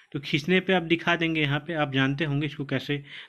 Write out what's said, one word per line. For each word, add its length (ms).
तो 80
खींचने 400
पे 120
आप 100
दिखा 340
देंगे, 240
यहाँ 200
पे 140
आप 180
जानते 320
होंगे 220
इसको 180
कैसे, 400